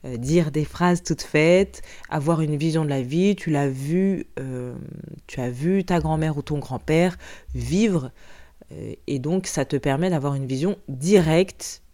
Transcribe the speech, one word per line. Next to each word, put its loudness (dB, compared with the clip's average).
euh, -8
dire 2
des 0
phrases 2
toutes -2
faites, 4
avoir 0
une 0
vision 0
de -2
la 0
vie, 2
tu -6
l'as 2
vu, -2
euh, -8
tu -8
as -2
vu 0
ta 2
grand-mère 0
ou -6
ton -4
grand-père 0
vivre, 0
euh, -10
et -2
donc -2
ça -2
te -2
permet 0
d'avoir 0
une -4
vision -2
directe 2